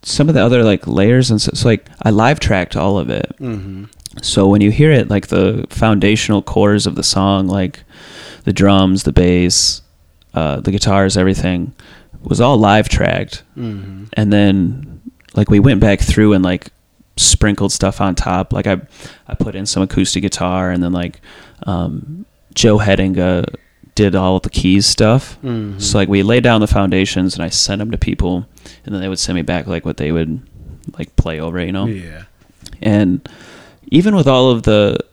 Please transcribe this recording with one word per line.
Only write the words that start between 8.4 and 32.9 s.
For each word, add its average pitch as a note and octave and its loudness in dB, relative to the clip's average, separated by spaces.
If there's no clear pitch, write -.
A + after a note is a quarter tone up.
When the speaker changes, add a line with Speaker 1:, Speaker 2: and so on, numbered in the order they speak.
Speaker 1:
the G#2 -2
drums, F#2+ 4
the - -2
bass, F2+ 2
uh, D2 -4
the - -2
guitars, G2 0
everything F#2 0
was - -2
all B2+ 4
live G#2+ 4
tracked. - -2
Speaker 2:
Mm-hmm. G2 -12
Speaker 1:
And G#2 0
then, G2+ 0
like, G#2+ 2
we G2+ 6
went G#2 4
back G2+ 4
through G#2+ 4
and, F#2 2
like, F2+ -4
sprinkled G2+ 0
stuff - -2
on F#2+ 0
top. F2+ -4
Like, G2 -2
I, F#2+ 0
I - -10
put G#2+ -4
in F#2+ -8
some F2+ -2
acoustic F#2+ -2
guitar, F#2 -4
and F2+ -2
then, F2 -2
like, F2 -6
um, G2 -6
Joe G#2+ 4
Headinga F#2 0
did G2 2
all F#2 2
the - -6
keys G2 2
stuff. A2+ 0
Speaker 2:
Mm-hmm. G#2+ -8
Speaker 1:
So, G2+ -2
like, F#2+ 0
we G2 2
laid A#2 2
down A#2 4
the G#2+ 0
foundations, F#2+ 0
and F2 -8
I E2 -8
sent - -4
'em G#2+ -8
to - -6
people, F#2 -4
and G2+ -8
then F#2+ -6
they F#2+ -6
would F#2 -8
send F#2 -4
me E2+ -2
back, E2 -4
like, E2+ -6
what D#2+ -6
they D2+ -4
would, E2 -4
like, - -10
play D#2+ -4
over E2 -8
it, E2+ -4
you F#2 -6
know? G2 -4
Speaker 2:
Yeah. E2+ -12
Speaker 1:
And G#2 0